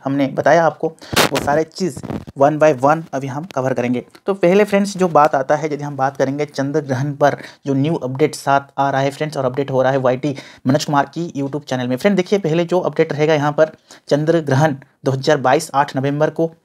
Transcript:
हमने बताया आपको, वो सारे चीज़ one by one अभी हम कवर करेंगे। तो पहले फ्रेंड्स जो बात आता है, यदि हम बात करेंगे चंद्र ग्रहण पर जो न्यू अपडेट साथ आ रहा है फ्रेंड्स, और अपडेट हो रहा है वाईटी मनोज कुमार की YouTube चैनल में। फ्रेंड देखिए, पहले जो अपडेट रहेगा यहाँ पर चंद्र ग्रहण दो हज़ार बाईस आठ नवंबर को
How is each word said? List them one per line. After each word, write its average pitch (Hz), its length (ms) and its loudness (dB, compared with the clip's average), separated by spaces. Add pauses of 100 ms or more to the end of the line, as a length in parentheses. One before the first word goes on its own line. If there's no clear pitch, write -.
हमने 139 240 -2
बताया 151 380 2
आपको, 156 220 -2 (440)
वो 139 80 -2
सारे 147 240 0
चीज़ 160 360 -6 (400)
one 151 200 4
by 156 180 6
one 147 260 2 (100)
अभी 135 140 -6
हम 135 160 -8 (120)
कवर 131 180 -2
करेंगे। 123 300 -2 (220)
तो 196 80 -2
पहले 190 300 4
फ्रेंड्स 202 340 0
जो 185 120 2
बात 151 260 4
आता 139 200 0
है, 147 180 -4
यदि 143 100 -6
हम 143 140 -8
बात 139 200 -2
करेंगे 143 280 0
चंद्र 143 360 -4
ग्रहण 135 320 -4
पर 135 240 2 (280)
जो 143 80 0
न्यू 139 200 2
अपडेट 135 420 -2
साथ 139 420 0
आ 139 120 0
रहा 135 120 0
है 139 100 0
फ्रेंड्स, 151 260 -6
और 131 80 -2
अपडेट 135 260 -2
हो 131 100 2
रहा 127 100 2
है 139 60 0
वाईटी 131 380 0 (320)
मनोज 143 180 0
कुमार 143 280 0
की 170 240 -8
YouTube 139 260 -6
चैनल 127 240 -4
में। 127 100 -2
फ्रेंड 202 200 2
देखिए, 185 220 0
पहले 170 260 0
जो 180 140 0
अपडेट 160 340 0
रहेगा 151 200 2
यहाँ 147 180 0
पर 156 260 0 (300)
चंद्र 156 320 2
ग्रहण 139 360 2 (300)
दो 139 60 2
हज़ार 135 260 0
बाईस 135 360 0
आठ 143 220 0
नवंबर 143 340 0
को 165 220 -4 (140)